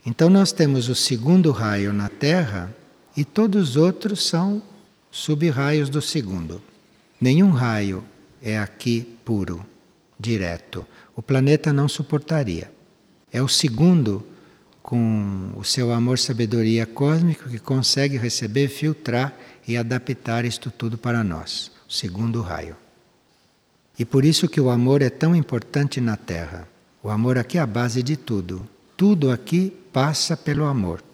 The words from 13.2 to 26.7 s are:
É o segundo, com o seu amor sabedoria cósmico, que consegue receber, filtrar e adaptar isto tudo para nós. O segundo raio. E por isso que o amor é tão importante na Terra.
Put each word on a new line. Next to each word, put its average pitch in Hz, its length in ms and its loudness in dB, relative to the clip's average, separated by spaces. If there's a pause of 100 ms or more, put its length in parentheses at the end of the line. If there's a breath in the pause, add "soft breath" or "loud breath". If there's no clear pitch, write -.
É 120 80 0
o 135 80 0
segundo, 131 760 2 (600 loud breath)
com 104 720 -2
o 101 80 -12
seu 120 280 0
amor 120 280 2
sabedoria 113 680 0
cósmico, 151 640 0
que 120 80 -8
consegue 135 600 0
receber, 117 480 -2
filtrar 135 680 -2 (340 loud breath)
e 117 80 -2
adaptar 120 680 -4
isto 117 240 -6
tudo 113 260 -6
para 117 280 -2
nós. 82 480 -6 (180 soft breath)
O - 20 -12
segundo 113 480 -4
raio. 80 360 -8 (1200)
E 120 80 -2
por 135 180 2
isso 160 240 4
que - 140 0
o 127 80 4
amor 127 320 4
é 127 80 2
tão 165 260 2
importante 143 640 -2
na 113 160 0
Terra. 87 520 -10 (340)